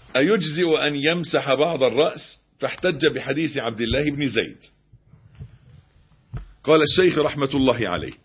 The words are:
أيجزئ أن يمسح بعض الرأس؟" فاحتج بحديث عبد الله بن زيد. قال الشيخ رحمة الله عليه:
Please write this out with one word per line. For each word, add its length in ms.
أيجزئ 720
أن 80
يمسح 580
بعض 300
الرأس؟" 560
فاحتج 560
بحديث 420
عبد 240
الله 300
بن 160
زيد. 300
قال 180
الشيخ 360
رحمة 360
الله 360
عليه: 240